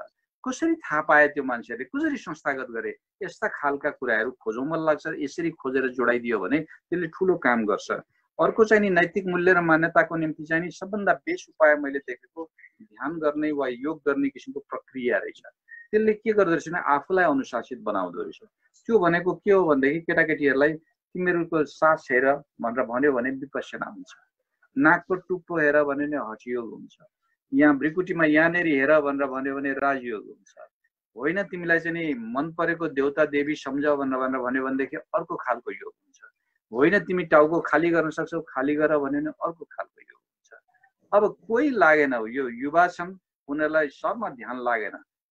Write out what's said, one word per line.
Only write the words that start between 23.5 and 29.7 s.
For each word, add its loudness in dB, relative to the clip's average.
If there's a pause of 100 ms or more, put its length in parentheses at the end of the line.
हुन्छ। -16 (640)
नाकको 2
टुप्पो -6
हेर 4
भन्यो -2
भने -6
हठयोग -8
हुन्छ। -18 (580)
यहाँ 6
भ्रिकुटीमा -2
यहाँनेरि 4
हेर 4
भनेर -2
भन्यो -6
भने -4